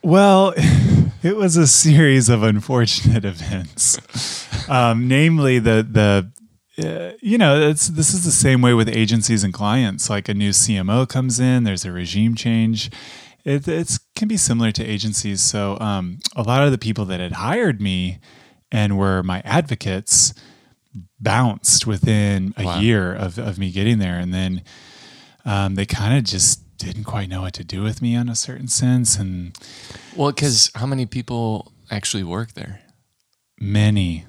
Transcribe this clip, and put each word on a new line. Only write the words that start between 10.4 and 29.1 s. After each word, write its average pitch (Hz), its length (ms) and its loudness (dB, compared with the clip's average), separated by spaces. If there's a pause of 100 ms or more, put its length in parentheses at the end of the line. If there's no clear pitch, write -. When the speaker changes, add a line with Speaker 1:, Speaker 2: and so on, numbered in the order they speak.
Speaker 1:
C 104 240 0
M 92 140 -2
O 127 160 2
comes 127 340 -2
in, 127 240 2
there's 98 220 -4
a 92 40 -8
regime 90 440 -2
change. 113 560 -2 (560)
It, 143 200 -2
it's, 165 320 -4 (160)
can 214 140 -4
be 220 80 -2
similar 117 360 0
to 110 120 -6
agencies. 104 560 -6
So, 101 400 -2
um, 98 380 -6 (180)
a 120 60 -2
lot 127 220 2
of 147 60 4
the 131 60 0
people 107 300 -4
that 92 140 -6
had 90 120 -6
hired 135 480 -2
me 92 380 -2 (520)
and 104 280 0
were 95 240 0
my 92 240 -4
advocates 117 880 -2 (840)
bounced 110 680 0
within 101 720 0
a 101 60 -6
Speaker 2:
Wow. 87 160 -2
Speaker 1:
year 101 340 2
of, 92 240 -8
of 107 200 -8
me 95 120 -4
getting 104 300 0
there. 87 180 -2
And 90 160 -6
then, 92 280 -4 (840)
um, 98 300 -2
they 98 100 -4
kinda 120 340 0
just 98 400 -2 (160)
didn't 90 280 -10
quite 98 240 -6
know 92 140 -8
what 90 120 -8
to - 100 -14
do 92 180 -8
with 107 200 -4
me 120 140 -2
on 120 120 -2
a 117 60 -8
certain 131 340 -8
sense. 123 480 0